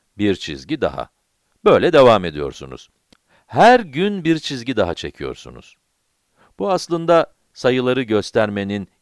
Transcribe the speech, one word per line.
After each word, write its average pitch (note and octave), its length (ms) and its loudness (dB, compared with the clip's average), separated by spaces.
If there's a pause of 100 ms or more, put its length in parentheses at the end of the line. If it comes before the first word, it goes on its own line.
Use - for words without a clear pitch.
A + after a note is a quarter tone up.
(180)
bir G2+ 160 0
çizgi D#2+ 460 -12
daha. C#2 280 -6 (560)
Böyle C#3+ 280 4
devam A#2+ 320 6
ediyorsunuz. C#2 640 -10 (580)
Her A3+ 340 4
gün F3+ 440 -6
bir D#3+ 140 0
çizgi B2 380 -8
daha F2 180 0
çekiyorsunuz. B1+ 840 -14 (840)
Bu G3 120 -4
aslında E3+ 640 0 (180)
sayıları B2+ 500 -2
göstermenin G2+ 840 -2 (140)